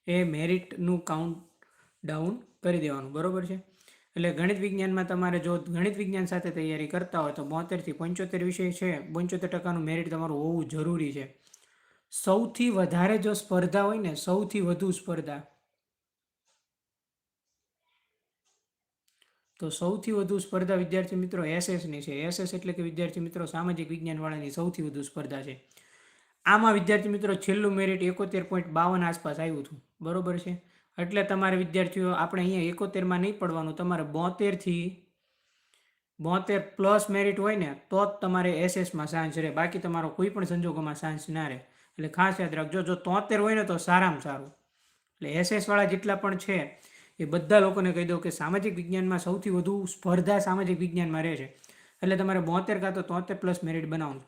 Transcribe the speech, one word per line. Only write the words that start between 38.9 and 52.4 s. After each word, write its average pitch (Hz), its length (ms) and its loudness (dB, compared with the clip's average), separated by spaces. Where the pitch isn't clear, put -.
ચાન્સ 156 300 -2
રહે, 156 140 -2
બાકી 170 280 0
તમારો 165 300 -2
કોઈ 185 200 0
પણ 196 140 -2
સંજોગોમાં 170 520 -2
ચાન્સ 151 340 -6
ના 156 180 -4
રહે. 127 120 -8
એટલે 151 100 -4
ખાસ 185 300 4
યાદ 170 140 -2
રાખજો, 156 280 -2
જો 175 140 0
તોતેર 202 440 2
હોય 214 160 4
ને 214 80 2
તો 180 140 0
સારામાં 175 440 4
સારું. 139 300 -8
એટલે 151 80 -8
એસ 170 220 2
એસવાળા 202 340 4
જેટલા 190 300 0
પણ 196 220 0
છે 190 200 0
એ 165 60 -4
બધા 165 340 6
લોકોને 190 320 4
કહી 175 140 0
દઉં 170 160 0
કે 185 100 -2
સામાજિક 185 440 -2
વિજ્ઞાનમાં 180 440 0
સૌથી 190 300 -2
વધુ 180 240 2
સ્પર્ધા 180 540 4
સામાજિક 185 400 2
વિજ્ઞાનમાં 170 440 0
રહે 165 120 -2
છે. 135 120 -8
એટલે 190 160 2
તમારે 190 240 2